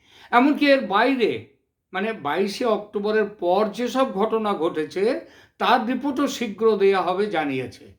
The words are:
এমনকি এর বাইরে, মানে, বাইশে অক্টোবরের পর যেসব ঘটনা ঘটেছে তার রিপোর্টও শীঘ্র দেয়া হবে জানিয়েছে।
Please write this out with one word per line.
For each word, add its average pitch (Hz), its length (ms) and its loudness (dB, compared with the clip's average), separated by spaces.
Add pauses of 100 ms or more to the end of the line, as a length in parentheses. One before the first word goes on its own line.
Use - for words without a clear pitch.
(320)
এমনকি 277 340 4
এর 269 220 4
বাইরে, 202 720 0 (340)
মানে, 208 200 -4
বাইশে 196 520 -4
অক্টোবরের 214 600 0
পর 202 480 0
যেসব 247 400 -2
ঘটনা 214 400 0
ঘটেছে 170 680 -2 (380)
তার 220 300 2
রিপোর্টও 269 400 -2
শীঘ্র 220 500 0
দেয়া 196 240 4
হবে 180 260 -2
জানিয়েছে। 135 720 -6